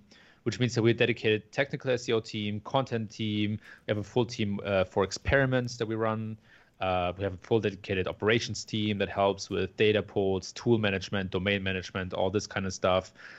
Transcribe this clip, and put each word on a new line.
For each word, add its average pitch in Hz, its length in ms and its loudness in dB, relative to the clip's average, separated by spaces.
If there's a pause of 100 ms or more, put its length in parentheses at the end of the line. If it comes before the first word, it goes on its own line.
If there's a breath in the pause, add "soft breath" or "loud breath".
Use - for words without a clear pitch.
(440 soft breath)
which - 160 -2
means 123 160 2
that 120 60 4
we're 117 120 6
dedicated 113 580 2
technical 139 400 -2
S 123 180 -2
E 120 40 2
O 113 60 4
team, 104 420 -4
content 120 500 -2
team. 107 480 -2 (260 soft breath)
We 113 60 -4
have 104 80 0
a 101 40 -4
full 123 220 0
team, 101 400 -4
uh, 95 200 2
for 101 180 0
experiments 127 760 0
that 110 100 -4
we 113 80 -4
run. 110 420 -2 (440 soft breath)
Uh, 90 360 0
we 101 60 -4
have 92 100 -2
a 90 40 -10
full 113 220 0
dedicated 98 480 -2
operations 110 560 0
team 107 340 -2
that 98 120 0
helps 98 400 2
with 92 260 -2
data 107 260 4
pulls, 95 520 -2
tool 117 240 2
management, 95 520 -2
domain 95 320 0
management, 92 520 -4
all 95 160 0
this 98 180 0
kind 98 180 -4
of 92 80 -4
stuff, 92 380 0 (280 loud breath)